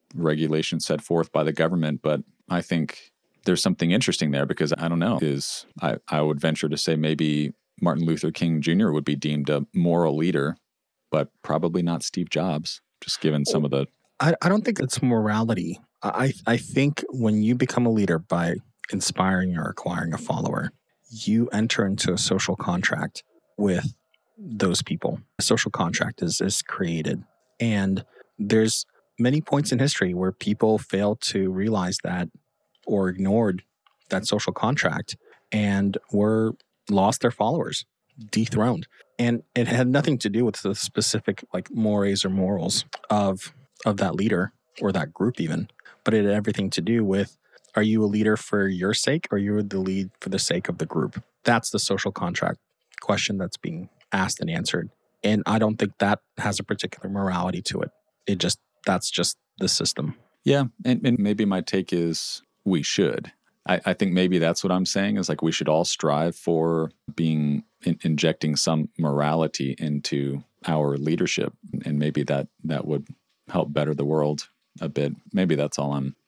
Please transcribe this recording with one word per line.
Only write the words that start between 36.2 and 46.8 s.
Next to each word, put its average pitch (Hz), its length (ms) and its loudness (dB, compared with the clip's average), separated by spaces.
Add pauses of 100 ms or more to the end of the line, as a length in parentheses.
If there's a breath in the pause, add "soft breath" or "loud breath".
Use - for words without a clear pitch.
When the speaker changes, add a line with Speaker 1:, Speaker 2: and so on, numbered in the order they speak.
Speaker 2:
lost 101 320 4
their 123 100 2
followers, - 540 -2 (460)
dethroned. 110 560 0 (320 soft breath)
And 120 240 2 (120)
it 120 120 2
had 123 200 2
nothing 139 320 4
to 107 100 -2
do 113 160 2
with 104 160 -2
the 104 140 -2
specific, - 680 -2 (100)
like, - 180 -6
mores 101 540 2
or 95 40 0
morals 95 560 0 (240)
of, 98 440 0 (320)
of 101 120 0
that 95 180 0
leader 92 360 0 (300)
or 101 100 0
that 90 220 -4
group 117 260 -2
even, 82 300 -2 (340 loud breath)
but 113 100 2
it 104 120 4
had 101 80 4
everything 104 380 0
to - 100 -4